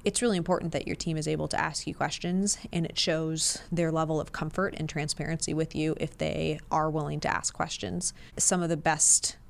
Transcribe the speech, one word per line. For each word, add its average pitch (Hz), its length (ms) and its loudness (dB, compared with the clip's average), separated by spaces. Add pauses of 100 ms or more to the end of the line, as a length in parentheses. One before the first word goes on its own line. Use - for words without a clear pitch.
it's - 180 2
really 226 160 4
important 170 360 0
that 143 120 -2
your - 120 -2
team 165 180 -2
is 156 140 -2
able 156 180 0
to 156 120 0
ask 156 280 -2
you 147 80 -4
questions, 180 640 0 (160)
and 165 120 0
it 160 140 -4
shows 160 600 0 (120)
their 165 180 2
level 160 300 2
of - 140 -4
comfort 165 440 -2
and 151 120 -2
transparency - 640 -2
with 156 200 0
you 156 240 2
if - 200 -4
they 156 420 0 (100)
are 156 200 4
willing 151 320 -2
to - 120 0
ask - 200 -2
questions. 165 600 -4 (240)
Some 185 240 4
of 170 60 2
the 165 80 2
best - 640 4 (120)